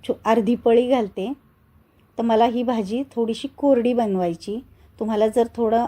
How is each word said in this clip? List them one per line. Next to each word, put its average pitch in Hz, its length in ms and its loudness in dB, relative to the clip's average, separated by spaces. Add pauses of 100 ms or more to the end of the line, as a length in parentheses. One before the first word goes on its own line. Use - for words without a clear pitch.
छो-, - 220 -4
अर्धी 220 300 2
पळी 240 340 2
घालते. 226 440 -2 (840)
तर 226 40 -4
मला 226 240 2
ही 247 160 -2
भाजी 226 400 -4 (100)
थोडीशी 233 360 -4
कोरडी 254 440 2
बनवायची. 196 680 -2 (400)
तुम्हाला 220 300 0
जर 233 260 0
थोडं 233 340 0